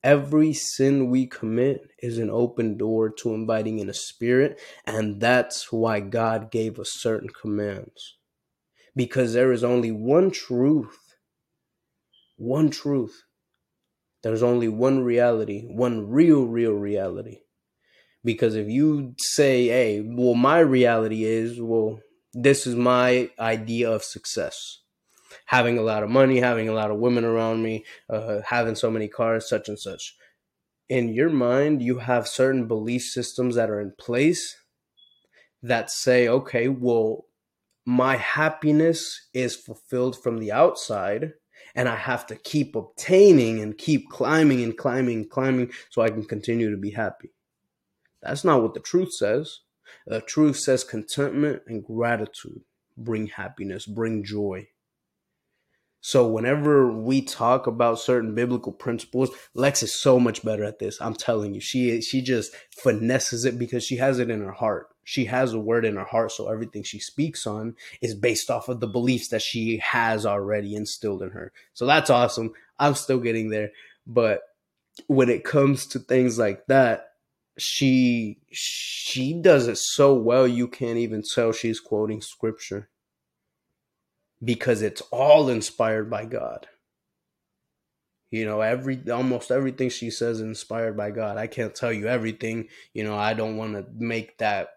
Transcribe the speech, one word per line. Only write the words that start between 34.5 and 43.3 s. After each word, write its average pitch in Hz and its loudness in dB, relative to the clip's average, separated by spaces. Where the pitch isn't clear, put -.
that 117 -2
say, 123 4
"Okay, 123 0
well, 117 0
my 123 2
happiness 156 0
is 127 -2
fulfilled 127 -6
from 117 -4
the 107 -6
outside, 113 0
and 123 0
I 113 -2
have 120 -6
to 107 -12
keep - -4
obtaining 135 6